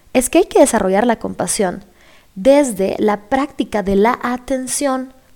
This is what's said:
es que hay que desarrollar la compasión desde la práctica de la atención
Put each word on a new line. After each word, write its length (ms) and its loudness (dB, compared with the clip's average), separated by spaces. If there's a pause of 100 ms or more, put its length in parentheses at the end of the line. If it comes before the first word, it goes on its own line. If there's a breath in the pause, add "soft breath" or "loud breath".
(120)
es 180 0
que 80 2
hay 80 4
que 140 4
desarrollar 460 2
la 120 0
compasión 680 -6 (500 soft breath)
desde 640 2
la 240 -2
práctica 600 -4
de 140 0
la 260 2
atención 880 -6 (240)